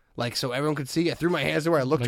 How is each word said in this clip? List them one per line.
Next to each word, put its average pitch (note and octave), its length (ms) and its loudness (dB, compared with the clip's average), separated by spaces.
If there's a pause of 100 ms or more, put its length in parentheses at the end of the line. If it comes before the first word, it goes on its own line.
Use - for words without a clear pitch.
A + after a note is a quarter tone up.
(160)
like, A#2+ 200 -4
so F3 140 -4
everyone D3 260 -2
could C#3 120 -6
see. E3 240 0
I - 20 -8
threw E3+ 160 0
my D#3 120 0
hands D#3 240 0
in E3 60 2
the D#3+ 40 6
air, C3+ 60 4
I - 20 0
looked C3 240 2